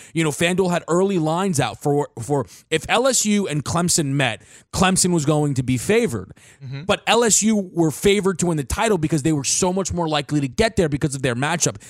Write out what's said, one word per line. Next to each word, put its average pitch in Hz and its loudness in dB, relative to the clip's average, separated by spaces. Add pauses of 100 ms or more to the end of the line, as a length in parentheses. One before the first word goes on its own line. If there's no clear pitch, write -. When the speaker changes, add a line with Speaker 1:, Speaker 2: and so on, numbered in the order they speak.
(120)
Speaker 1:
You 160 0
know, 151 2
FanDuel 175 0
had 175 -2
early 190 2
lines 165 0
out 113 -4
for, 143 0 (120)
for 135 -2 (220)
if 160 -2
L 220 2
S 262 0
U 208 2
and 147 -4
Clemson 170 0
met, 135 -2 (300)
Clemson 185 2
was 156 0
going 147 2
to 131 -2
be 123 0
favored. 190 -2 (300)
Speaker 2:
Mm-hmm. 139 -12
Speaker 1:
But 190 -2
L 220 4
S 220 2
U 208 2
were 160 2
favored 196 0
to 175 0
win 170 0
the 143 -4
title 208 0
because 151 0
they 156 2
were 139 -2
so - 0
much 190 -4
more 175 -2
likely 147 0
to 139 -2
get 220 0
there 170 2
because 139 -2
of 135 -8
their 123 0
matchup. 143 -2 (140)